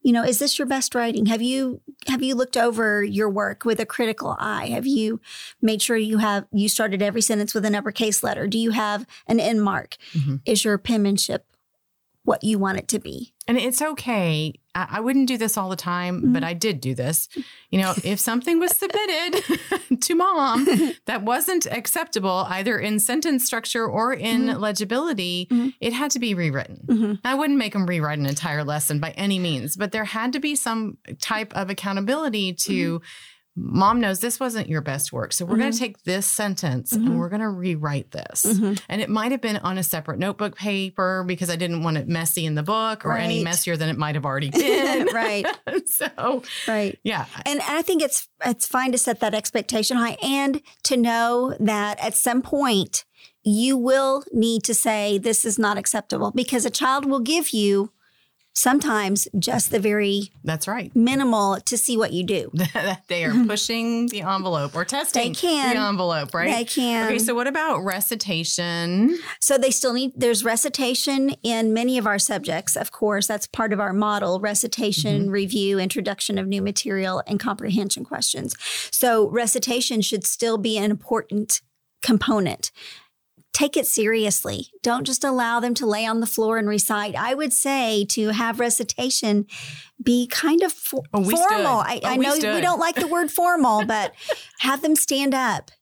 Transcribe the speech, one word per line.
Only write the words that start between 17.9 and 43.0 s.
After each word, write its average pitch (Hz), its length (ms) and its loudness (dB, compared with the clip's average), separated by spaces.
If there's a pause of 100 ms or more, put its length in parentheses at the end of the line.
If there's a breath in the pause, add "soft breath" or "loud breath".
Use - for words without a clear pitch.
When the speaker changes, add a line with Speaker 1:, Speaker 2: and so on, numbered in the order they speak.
Speaker 2:
if 196 160 -2
something 247 400 0
was 359 160 2
submitted 381 720 -2 (300)
<laughs> 349 260 0
to - 140 0
mom 294 500 4
Speaker 1:
<laughs> 311 400 2
Speaker 2:
that 214 180 -4
wasn't 320 440 0
acceptable, 196 840 -2
either 196 300 0
in 214 200 0
sentence 269 460 0
structure 226 420 -2
or 233 280 0
in 226 320 0
Speaker 1:
Mm-hmm. 226 140 -2
Speaker 2:
legibility, 208 880 -2
Speaker 1:
Mm-hmm. 240 180 2 (140)
Speaker 2:
it 233 100 -2
had 269 200 -2
to 269 60 -2
be 233 140 0
rewritten. 156 540 -2
Speaker 1:
Mm-hmm. 214 260 2 (140)
Speaker 2:
I 254 80 2
wouldn't 285 240 2
make 214 180 0
'em 190 80 2
rewrite 151 340 0
an 143 60 0
entire 147 400 -2
lesson 151 360 0
by 160 100 -4
any 196 280 0
means, 156 380 -2
but 190 160 -4
there 220 140 -2
had 226 260 -2
to 277 80 -2
be 294 160 0
some 226 400 -2 (240)
type 214 340 -4
of 190 140 -2
accountability 202 840 -2
to, 170 460 -2
Speaker 1:
Mm-hmm. - 0 - (800 loud breath)
Speaker 2:
"Mom 214 220 6
knows 196 180 0
this 233 220 -4
wasn't 233 280 -4
your 156 120 -2
best 143 320 -4
work, 117 200 -6
so 180 120 -2
we're 196 120 0
gonna 254 140 2
Speaker 1:
Mm-hmm. 233 80 -2
Speaker 2:
take 226 240 -6
this 190 240 -2
sentence 170 680 -2
Speaker 1:
Mm-hmm. 226 140 2
Speaker 2:
and 240 140 2
we're 170 80 -2
gonna 214 200 -2
rewrite 160 640 -2
this." - 340 -4
Speaker 1:
Mm-hmm. 202 300 2 (140)
Speaker 2:
And 208 120 -4
it 214 80 -2
might 220 220 0
have 269 100 -2
been 214 180 -2
on 185 200 -4
a 175 60 -2
separate 151 340 -4
notebook 196 380 -4
paper 190 680 -2
because 180 260 -2
I 170 40 0
didn't 170 300 -2
want 160 120 2
it 147 120 -2
messy 165 380 -2
in 151 100 0
the 151 80 -2
book 220 400 -2